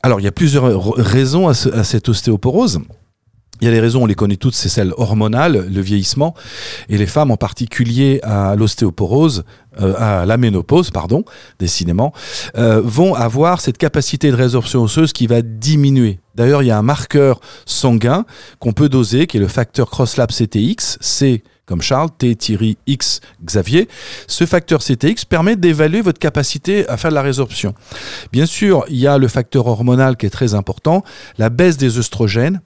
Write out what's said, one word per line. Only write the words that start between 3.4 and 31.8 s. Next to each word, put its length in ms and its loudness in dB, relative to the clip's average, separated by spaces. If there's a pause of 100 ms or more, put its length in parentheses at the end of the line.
Il 60 0
y 20 4
a 20 4
les 100 4
raisons, 220 2
on 40 2
les 100 2
connaît 200 0
toutes, 200 -2
c'est 120 -4
celle 280 -2
hormonale, 760 0
le 80 -2
vieillissement, 540 -2 (540)
et 100 0
les 80 2
femmes 240 0
en 60 2
particulier 880 0
à 320 0
l'ostéoporose, 880 0 (360)
euh, 160 0
à 300 0
la 100 2
ménopause, 540 2
pardon, 340 -2 (360)
décidément, 520 -2 (460)
euh, 260 4
vont 300 2
avoir 460 0
cette 180 -4
capacité 540 0
de 40 2
résorption 460 0
osseuse 300 2
qui 160 -2
va 120 2
diminuer. 760 0 (160)
D'ailleurs, 300 2
il 20 2
y 60 2
a 40 2
un 60 2
marqueur 580 2 (240)
sanguin 640 0 (320)
qu'on 140 -2
peut 160 2
doser, 400 2
qui 80 -4
est 40 2
le 80 2
facteur 400 -2
Crosslap 440 -2
C 160 -2
T 120 -2
X, 400 -2
C 440 0 (200)
comme 160 -6
Charles, 380 -2
T 160 2
Thierry, 420 -2 (120)
X 320 -4 (260)
Xavier. 420 0 (380)
Ce 200 -2
facteur 360 0
C 140 0
T 140 2
X 140 -4
permet 300 2
d'évaluer 480 2
votre 160 -2
capacité 720 -2
à 80 -4
faire 140 -2
de 40 -2
la 80 0
résorption. 500 -2 (600)
Bien 140 2
sûr, 440 2
il 80 -4
y 80 2
a 100 4
le 120 4
facteur 400 0
hormonal 480 2
qui 100 -4
est 40 0
très 240 -2
important. 500 -2 (340)
La 120 2
baisse 260 2
des 220 0